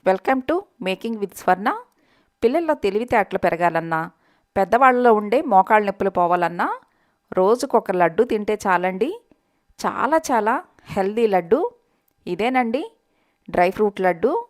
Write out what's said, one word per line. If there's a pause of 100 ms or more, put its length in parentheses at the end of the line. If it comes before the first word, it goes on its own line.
Welcome (100)
to (300)
Making
with
Swarna. (680)
పిల్లల్లో (100)
తెలివితేటలు
పెరగాలన్నా, (580)
పెద్దవాళ్ళలో
ఉండే (120)
మోకాళ్ళ
నొప్పులు
పోవాలన్నా, (720)
రోజుకొక
లడ్డు
తింటే
చాలండి. (760)
చాలా (120)
చాలా (380)
హెల్దీ
లడ్డు (760)
ఇదేనండి, (760)
డ్రై
ఫ్రూట్
లడ్డు. (180)